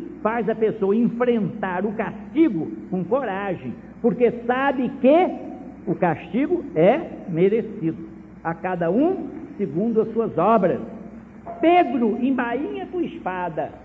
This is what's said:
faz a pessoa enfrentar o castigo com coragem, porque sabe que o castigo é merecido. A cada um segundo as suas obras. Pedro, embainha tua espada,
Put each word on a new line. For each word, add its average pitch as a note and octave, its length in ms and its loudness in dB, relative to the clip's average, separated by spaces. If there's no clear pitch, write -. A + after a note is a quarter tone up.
faz A3 260 0
a A3 80 0
pessoa G3+ 400 2
enfrentar A3 920 0
o G#3 60 -2
castigo G3+ 800 0
com F3+ 140 -2
coragem, F#3+ 720 -2
porque A#3 300 4
sabe C4 440 0
que - 880 2
o E3 60 0
castigo B3 680 0
é G3+ 260 6
merecido. F#3 800 0
A E3 100 -4
cada F3 360 -2
um E4 380 2
segundo G#3 440 0
as A3 120 -4
suas A3+ 240 -2
obras. F#3 420 4
Pedro, C#4 640 4
embainha C#4 640 -2
tua F4+ 180 -4
espada, F3 680 -6